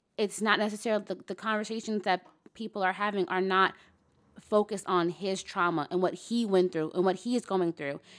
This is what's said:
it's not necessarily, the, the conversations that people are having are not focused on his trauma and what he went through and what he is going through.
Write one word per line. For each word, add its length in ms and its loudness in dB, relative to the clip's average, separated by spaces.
it's 220 -2
not 180 2
necessarily, 480 -2
the, 100 -8
the 80 -8
conversations 720 -4
that 220 0
people 300 -8
are 100 2
having 360 -2
are 120 0
not 340 4
focused 460 0
on 220 2
his 340 -4
trauma 480 0
and 120 0
what 120 2
he 300 -2
went 280 4
through 220 -2
and 100 4
what 120 4
he 200 -2
is 100 -2
going 260 0
through. 280 -8